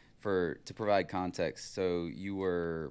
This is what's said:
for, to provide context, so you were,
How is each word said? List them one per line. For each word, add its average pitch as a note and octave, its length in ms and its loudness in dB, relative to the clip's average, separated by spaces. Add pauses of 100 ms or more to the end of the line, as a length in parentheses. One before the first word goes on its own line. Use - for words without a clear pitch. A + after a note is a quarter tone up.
(180)
for, F2+ 360 2 (100)
to - 100 -12
provide G2+ 340 4
context, F2+ 640 -2
so F2 380 0
you G2 220 -6
were, E2+ 560 0